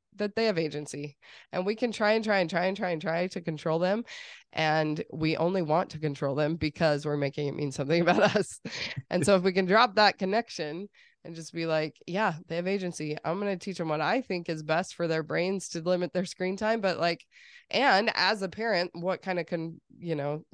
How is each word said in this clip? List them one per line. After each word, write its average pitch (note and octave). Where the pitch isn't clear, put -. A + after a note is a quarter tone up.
that G3+
they A3+
have G3
agency, D3
and F#3
we G#3
can A#3
try G#3+
and A3+
try G#3
and E3+
try F3+
and F#3+
try G3
and D#3+
try F3
to F#3
control E3
them. F#3+
And D#3
we D#3
only F3+
want D#3+
to D#3
control C#3+
them D3+
because D3+
we're D3
making C#3+
it C#3
mean C#3+
something D3
<laughs> E3+
about F#3+
us. -
And F3+
so G3+
if F3+
we F#3+
can F#3
drop G#3
that G#3
connection F#3+
and E3
just D#3+
be E3
like, D#3
"Yeah, F#3
they E3
have F3
agency. F3
I'm E3+
gonna G3+
teach F3+
them E3
what D#3
I F3+
think F3
is D#3+
best D#3+
for E3+
their D#3+
brains F3
to E3+
limit F3+
their F#3
screen F#3
time." A3
But, F#3+
like, E3+
and A3
as F#3+
a F#3+
parent, F#3
what F3
kind F#3
of E3
con-, E3
you E3
know, D3